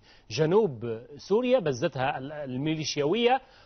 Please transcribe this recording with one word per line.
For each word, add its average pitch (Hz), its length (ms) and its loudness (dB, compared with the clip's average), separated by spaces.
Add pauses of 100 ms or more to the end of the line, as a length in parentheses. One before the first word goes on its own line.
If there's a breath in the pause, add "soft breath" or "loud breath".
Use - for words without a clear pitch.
(300 soft breath)
جنوب 135 680 0 (160)
سوريا، 247 420 2
بزتها 143 600 -2
ال-، 135 140 -10
الميليشياوية، 156 1080 0 (260 soft breath)